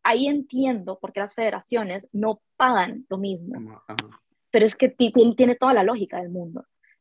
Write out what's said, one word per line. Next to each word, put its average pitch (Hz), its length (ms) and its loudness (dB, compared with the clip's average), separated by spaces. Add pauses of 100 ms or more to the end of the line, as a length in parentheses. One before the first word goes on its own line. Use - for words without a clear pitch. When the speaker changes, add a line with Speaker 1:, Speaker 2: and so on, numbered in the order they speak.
Speaker 1:
ahí 240 260 2
entiendo 254 680 -4
por 190 140 -12
qué 196 80 -6
las 202 140 -8
federaciones 202 760 -4
no 214 280 -2 (160)
pagan 233 520 0
lo 190 100 -6
mismo. 175 520 -10
Speaker 2:
Ajá, 107 180 -20
ajá. 104 340 -8 (280)
Speaker 1:
Pero 220 160 6
es 214 100 -4
que 254 120 4
ti-, 247 220 0
ti-, 233 260 6
tiene 240 200 4
toda 262 180 2
la 202 80 4
lógica 202 360 -2
del 180 120 -10
mundo. 170 360 -12 (340)